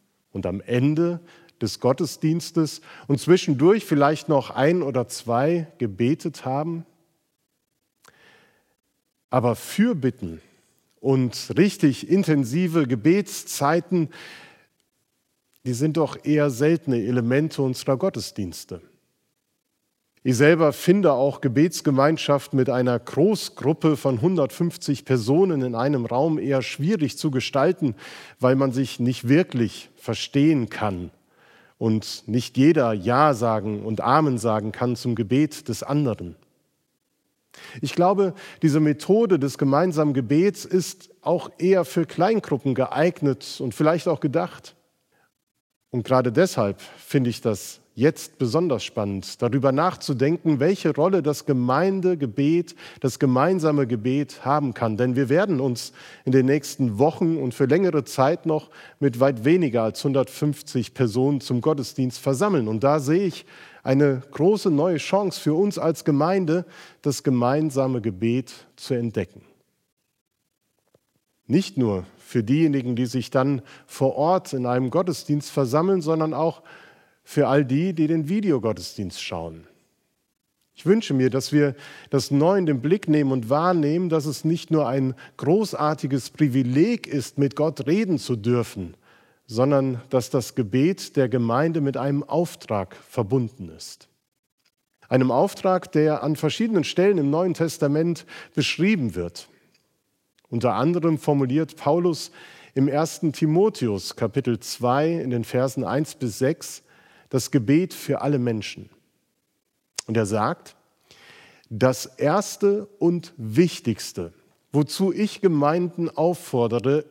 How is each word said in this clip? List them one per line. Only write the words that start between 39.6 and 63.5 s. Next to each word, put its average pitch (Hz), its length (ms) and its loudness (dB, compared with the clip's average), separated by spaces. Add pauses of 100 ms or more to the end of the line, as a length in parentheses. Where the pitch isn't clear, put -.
Gebets 147 500 0
ist - 460 -4 (100)
auch 160 380 -2
eher 180 260 4
für 165 220 -2
Kleingruppen 170 680 0
geeignet 139 840 0
und 131 140 -6
vielleicht 160 340 2
auch 156 120 0
gedacht. - 540 -4 (1160)
Und 120 120 -4
gerade 123 300 2
deshalb 120 480 0
finde - 480 -2
ich 110 140 -6
das - 380 -4 (160)
jetzt - 420 0
besonders 139 440 0
spannend, 98 580 -6
darüber 127 300 2
nachzudenken, 147 880 0
welche 165 340 0
Rolle 175 300 2
das 143 240 -2
Gemeindegebet, 151 1300 0 (240)
das - 220 -2
gemeinsame 147 640 2
Gebet 127 580 -4
haben 139 300 0
kann. 110 220 -2
Denn 123 180 0
wir 131 140 0
werden 170 320 2
uns 131 320 -4 (320)
in 131 80 -2
den 131 140 6
nächsten 131 520 0
Wochen 160 380 2
und 131 180 -4
für 139 120 0
längere 156 360 2
Zeit 151 440 0
noch 156 240 -4 (280)
mit 120 220 0
weit 127 240 2
weniger 139 400 2
als 110 180 -4
hundertfünfzig 135 880 -2
Personen 131 480 0
zum 123 200 -2
Gottesdienst 135 580 -2
versammeln. 139 480 0
Und 110 160 -2
da 143 160 2
sehe 160 300 0
ich - 180 -12 (380)